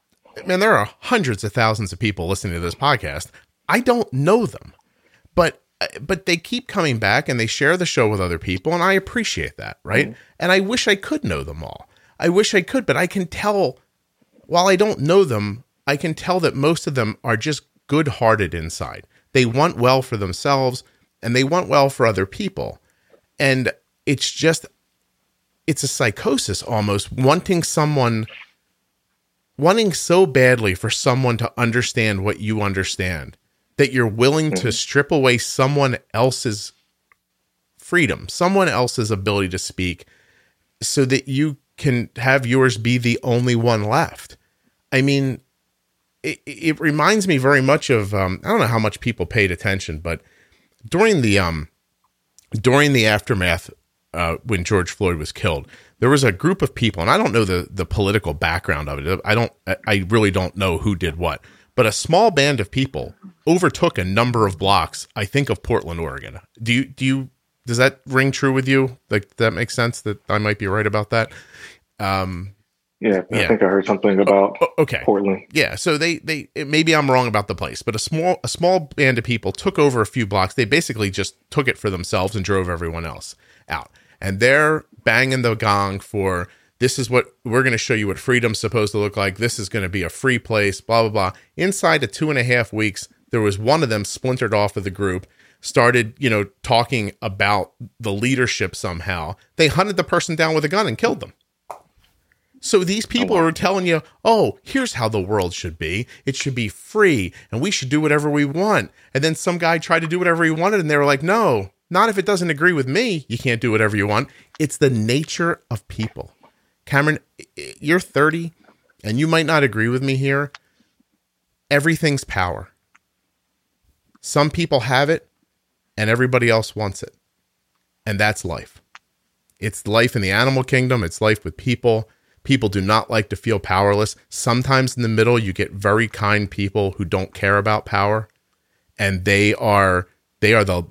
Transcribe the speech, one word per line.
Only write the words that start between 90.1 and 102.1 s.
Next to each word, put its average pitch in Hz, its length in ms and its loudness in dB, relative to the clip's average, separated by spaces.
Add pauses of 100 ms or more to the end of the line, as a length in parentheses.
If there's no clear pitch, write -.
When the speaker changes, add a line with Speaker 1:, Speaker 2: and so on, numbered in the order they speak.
Speaker 1:
place, 104 420 -2
blah, 113 220 2
blah, 113 60 0
blah." 98 220 -2 (260)
Inside 165 460 2
of 117 80 -4
two 156 180 -4
and 143 100 0
a 120 40 0
half 123 280 0
weeks, 107 360 -4 (240)
there 117 100 0
was 101 180 0
one 139 240 2
of 123 60 0
them 104 160 -2
splintered 127 480 -4
off 104 240 0
of 98 80 -6
the 98 40 -6
group, 92 380 -4 (320)
started, 120 580 4
you 135 120 0
know, 104 160 2 (180)
talking 117 480 2 (100)
about 101 520 0 (260)
the 110 140 -4
leadership 117 640 -2
somehow. 87 600 -6 (220)
They 160 100 4
hunted 185 300 0
the 180 60 0
person 170 320 -2
down 160 200 0
with 151 80 0
a 151 60 -4
gun 196 180 -2
and 113 100 -4
killed 233 220 -2
them. - 140 -16 (1300)